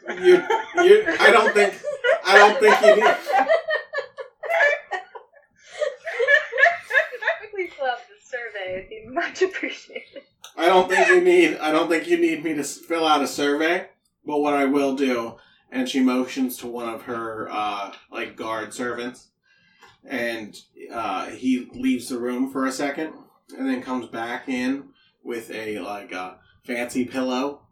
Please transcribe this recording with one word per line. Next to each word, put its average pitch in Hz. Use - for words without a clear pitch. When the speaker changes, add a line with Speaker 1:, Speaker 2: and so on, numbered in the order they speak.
Speaker 1:
You, 359
you, 415
I -
don't 226
think, 208
I 277
don't 208
think 214
you 208
need 214
Speaker 2:
<laughs> 349
Please 370
fill 277
out 240
the -
survey. 214
It'd 190
be 220
much 311
appreciated. -
Speaker 1:
I -
don't 185
think 185
you 180
need, 175
I 156
don't 160
think 160
you 170
need 160
me 160
to 147
s-, -
fill 165
out 147
a 127
survey, 156
but 147
what 143
I 139
will 139
do, 123
and 127
she 139
motions 127
to 120
one 117
of 110
her, 110
uh, 101
like, 110
guard 110
servants, 123
and, 117
uh, -
he 127
leaves 127
the 123
room 123
for 135
a 131
second, 147
and 131
then 127
comes 127
back 120
in 131
with 120
a, 107
like, 92
a 92
fancy 120
pillow 131